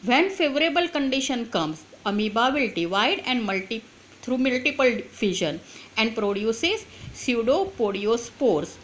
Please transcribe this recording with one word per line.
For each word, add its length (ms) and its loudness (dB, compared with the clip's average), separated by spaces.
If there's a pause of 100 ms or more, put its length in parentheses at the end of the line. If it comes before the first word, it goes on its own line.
When 260 4
favorable 580 2
condition 600 -2
comes, 360 -2 (220)
amoeba 480 2
will 180 0
divide 540 0
and 180 0
multi-, 400 -4 (380)
through 160 -2
multiple 640 2 (100)
fission 500 -2 (380)
and 160 0
produces 720 0 (300)
pseudopodiospores. 1700 0